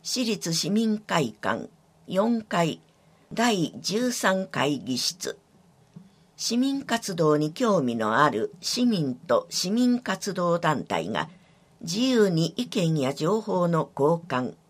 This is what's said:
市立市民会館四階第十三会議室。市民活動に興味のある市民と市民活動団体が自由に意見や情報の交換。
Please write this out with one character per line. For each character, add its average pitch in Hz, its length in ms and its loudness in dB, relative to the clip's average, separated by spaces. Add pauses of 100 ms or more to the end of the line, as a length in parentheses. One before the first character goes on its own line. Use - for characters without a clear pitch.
市 247 220 -2
立 190 280 -2
市 160 180 -2
民 214 280 2
会 156 340 -2
館 - 360 -4 (400)
四 220 340 0
階 170 380 0 (520)
第 214 480 2
十 233 300 -2
三 190 380 0
会 139 320 -2
議 123 180 -4
室。 - 400 -6 (1000)
市 233 200 -2
民 277 240 0
活 226 340 -4
動 151 220 4
に 151 160 -2
興 214 260 2
味 120 160 -2
の 113 260 2
あ 151 60 6
る - 320 -2
市 - 240 -2
民 165 300 0
と - 340 2
市 - 220 -4
民 240 300 2
活 190 340 -4
動 175 240 2
団 156 260 0
体 85 240 -4
が 80 220 -4 (500)
自 175 200 -6
由 247 280 4
に 165 200 2 (100)
意 247 80 -4
見 165 320 0
や 139 160 0
情 180 260 0
報 185 280 0
の 160 300 0
交 165 240 2
換。 127 320 -4 (140)